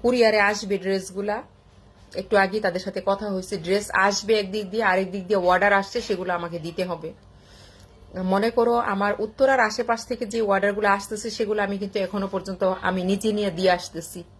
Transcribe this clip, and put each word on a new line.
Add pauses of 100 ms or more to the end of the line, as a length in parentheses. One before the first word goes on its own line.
কুরিয়ারে
আসবে
ড্রেসগুলা। (720)
একটু
আগে
তাদের
সাথে
কথা
হয়েছে,
ড্রেস
আসবে
একদিক
দিয়ে,
আরেক
দিক
দিয়ে
অর্ডার
আসছে,
সেগুলো
আমাকে
দিতে
হবে। (1120)
মনে
করো
আমার
উত্তরার
আশেপাশ
থেকে
যে
অর্ডারগুলো
আসতেছে
সেগুলো
আমি
কিন্তু
এখনো
পর্যন্ত (100)
আমি
নিজে
নিয়ে
দিয়ে
আসতেছি। (160)